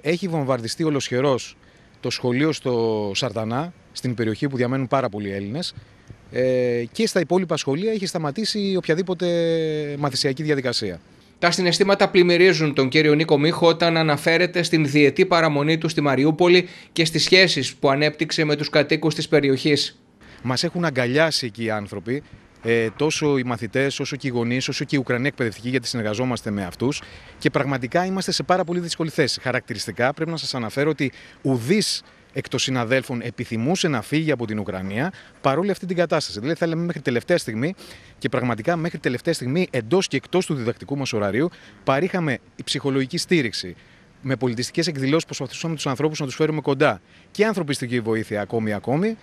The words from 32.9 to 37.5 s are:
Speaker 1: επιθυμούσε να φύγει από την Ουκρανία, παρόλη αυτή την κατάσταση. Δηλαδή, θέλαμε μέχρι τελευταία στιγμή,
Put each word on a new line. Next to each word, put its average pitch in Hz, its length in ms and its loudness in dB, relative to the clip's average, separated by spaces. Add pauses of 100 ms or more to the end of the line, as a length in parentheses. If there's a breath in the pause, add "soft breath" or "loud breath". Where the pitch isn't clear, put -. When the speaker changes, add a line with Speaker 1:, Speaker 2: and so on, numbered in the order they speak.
Speaker 1:
επιθυμούσε 120 640 -2
να 131 140 -2
φύγει 151 300 0
από 120 140 -2
την 107 140 -4
Ουκρανία, 98 540 -4 (280 loud breath)
παρόλη 156 300 2
αυτή 190 140 -6
την 180 100 -4
κατάσταση. 165 440 0
Δηλαδή, 147 180 -4
θέλαμε 165 260 -2
μέχρι 170 180 -6
τελευταία 131 360 2
στιγμή, 127 360 -4 (440 loud breath)